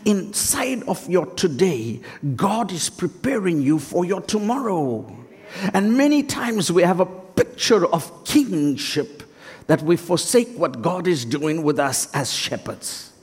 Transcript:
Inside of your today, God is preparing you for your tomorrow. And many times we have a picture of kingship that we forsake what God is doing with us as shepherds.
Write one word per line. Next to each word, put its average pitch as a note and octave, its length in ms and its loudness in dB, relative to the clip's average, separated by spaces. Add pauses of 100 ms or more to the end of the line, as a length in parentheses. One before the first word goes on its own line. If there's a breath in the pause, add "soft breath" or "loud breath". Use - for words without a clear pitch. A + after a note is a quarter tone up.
Inside A3 800 0
of - 260 -6
your E3+ 180 2
today, C3 720 0 (340 loud breath)
God G3+ 360 0
is E3 180 -4
preparing F#3 720 -2
you D3+ 180 4
for F3+ 240 -2
your F#3 180 -2
tomorrow. G#3 920 -2 (580 loud breath)
And G#3 240 4
many C#4+ 260 4
times A3+ 480 -2
we F3 100 6
have F3 180 4
a F#3 60 4
picture - 800 0
of - 400 -2
kingship D#3 1000 0 (440 loud breath)
that D3+ 140 4
we D#3+ 140 4
forsake A#3 640 2
what C3+ 240 -2
God F3+ 260 0
is D3 180 2
doing D3+ 380 -2
with D3 160 2
us C3+ 340 0
as C#3+ 200 -2
shepherds. - 880 -8